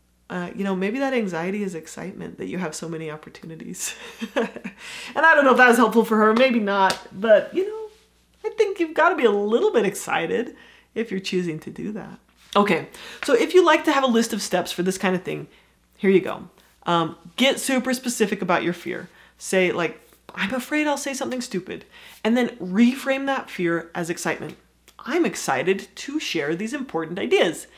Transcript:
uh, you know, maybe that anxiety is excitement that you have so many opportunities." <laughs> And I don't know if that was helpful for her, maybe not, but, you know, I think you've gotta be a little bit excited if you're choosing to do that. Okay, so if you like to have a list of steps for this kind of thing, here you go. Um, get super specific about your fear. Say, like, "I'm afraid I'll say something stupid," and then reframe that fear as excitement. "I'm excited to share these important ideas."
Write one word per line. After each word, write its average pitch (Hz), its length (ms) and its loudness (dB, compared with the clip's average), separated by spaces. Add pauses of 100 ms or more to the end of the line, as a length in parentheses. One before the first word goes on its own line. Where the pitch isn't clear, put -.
(300)
uh, 175 240 -8
you 196 120 -6
know, 196 100 -2
maybe 202 240 -2
that 269 140 -2
anxiety 196 500 -2
is 185 100 -6
excitement 165 640 -12
that - 100 -10
you 165 100 -8
have 165 180 -6
so 165 140 -10
many 160 200 -8
opportunities." - 880 -12 (240)
<laughs> 220 160 -10
And - 920 -4
I 330 80 8
don't 285 120 6
know 262 60 8
if 220 60 4
that 254 120 10
was 233 80 6
helpful 226 260 4
for 220 140 0
her, 214 160 6
maybe 240 260 4
not, 196 400 2 (140)
but, 208 420 4
you 381 100 0
know, 440 240 -8 (560)
I 440 100 -6
think 403 240 0
you've 320 140 -4
gotta 339 220 4
be 285 100 2
a 214 60 4
little 214 400 2
bit 226 140 2
excited 185 720 -4 (360)
if 220 160 -6
you're 190 120 -4
choosing 180 380 -4
to 160 120 -14
do 170 220 -8
that. - 260 -14 (360)
Okay, 202 340 2 (340)
so 277 100 2
if 320 200 4
you 359 120 8
like 320 200 4
to 320 80 4
have 269 100 2
a 269 40 2
list 233 260 2
of 202 80 -4
steps 180 300 -2
for 180 120 -4
this 185 140 0
kind 185 180 0
of 180 80 -4
thing, 151 240 -8 (500)
here 196 140 4
you 190 80 8
go. - 300 -4 (360)
Um, 170 300 0 (220)
get 262 220 4
super 262 340 0
specific 233 480 -2
about 180 220 0
your 170 100 0
fear. - 360 -10 (280)
Say, 185 340 0
like, 156 280 -4 (360)
"I'm 190 180 -4
afraid 302 320 -2
I'll 285 120 0
say 277 180 -8
something 254 260 -6
stupid," - 440 -8 (380)
and 226 140 2
then 247 200 2
reframe 247 680 2
that 269 240 -4
fear 170 460 -2
as 170 140 -4
excitement. 160 480 -6 (480)
"I'm 311 200 0
excited 170 720 -2
to 285 240 -8
share 156 360 -4
these 220 180 -6
important 220 460 -6
ideas." 285 480 0 (100)